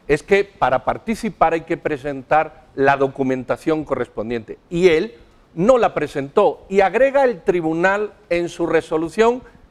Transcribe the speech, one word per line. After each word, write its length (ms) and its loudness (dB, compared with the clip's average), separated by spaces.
es 140 0
que 200 2
para 400 -2
participar 680 -2
hay 80 -4
que 160 -4
presentar 960 -4
la 240 2
documentación 880 -2
correspondiente. 720 -6
Y 200 2
él 240 0
no 240 4
la 160 0
presentó. 760 -2
Y 120 2
agrega 420 2
el 200 -2
tribunal 680 0
en 200 -2
su 160 -4
resolución, 760 0